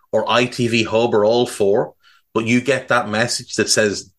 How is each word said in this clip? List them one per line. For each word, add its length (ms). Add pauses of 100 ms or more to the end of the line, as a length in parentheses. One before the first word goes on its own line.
(120)
or 180
I 180
T 200
V 160
Hub, 300
or 100
all 220
four, 480 (400)
but 120
you 140
get 300
that 180
message 480
that 140
says 500